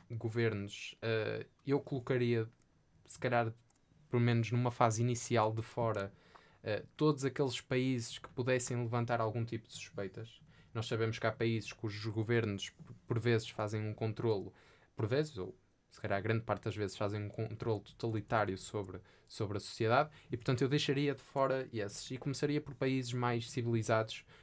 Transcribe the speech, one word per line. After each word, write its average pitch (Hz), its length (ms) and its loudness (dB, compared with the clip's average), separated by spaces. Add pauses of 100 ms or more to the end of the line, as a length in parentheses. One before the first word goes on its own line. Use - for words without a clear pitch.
(100)
governos, 110 920 -2
eh, 110 440 -2 (200)
eu 139 140 2
colocaria, 120 680 2 (600)
se - 120 -14
calhar, 120 340 2 (560)
pelo 120 140 4
menos 117 300 4
numa 123 180 2
fase 117 320 4
inicial 117 500 2
de 110 100 -2
fora, 107 500 -2 (500)
eh, 107 220 -2 (120)
todos 147 280 4
aqueles 131 360 0
países 127 580 0
que - 120 -16
pudessem 127 500 2
levantar 120 400 0
algum 113 240 0
tipo 117 240 -6
de - 60 -18
suspeitas. - 640 -10 (340)
Nós 113 120 -2
sabemos 113 320 0
que - 80 0
há 107 60 2
países 113 400 0
cujos 104 400 -8
governos, 110 580 0
p-, - 240 -18 (120)
por 117 120 0
vezes, 113 300 2
fazem 107 400 -2
um 107 60 -4
controlo, 107 580 0 (440)
por 110 100 0
vezes, 147 320 0
ou 92 180 -6 (340)
se - 100 -20
calhar 98 220 0
grande 113 200 2
parte 104 220 0
das 104 120 -2
vezes, 104 200 -2
fazem 104 280 -2
um 101 40 -6
controlo 110 520 -2
totalitário 107 760 0
sobre, 95 440 -6 (260)
sobre 101 300 -4
a 98 40 -2
sociedade, 123 480 2 (220)
e 117 60 -4
portanto 131 260 0
eu 131 60 4
deixaria 143 460 2
de - 80 -16
fora 131 500 0
esses, 101 400 -4
e 131 60 -6
começaria 147 420 0
por 143 160 -10
países 131 360 0
mais 123 380 0
civilizados, 113 720 0 (180)